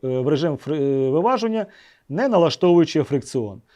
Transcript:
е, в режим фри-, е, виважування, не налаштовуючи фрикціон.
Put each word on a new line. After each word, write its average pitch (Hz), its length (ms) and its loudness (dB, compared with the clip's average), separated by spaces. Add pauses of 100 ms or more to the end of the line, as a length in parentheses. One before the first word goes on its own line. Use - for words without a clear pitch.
е, 131 40 -4 (100)
в 127 100 -2
режим 151 280 0
фри-, 143 200 -6
е, 139 340 0
виважування, 220 560 0 (420)
не 214 200 -2
налаштовуючи 175 720 2
фрикціон. 117 580 -4 (160)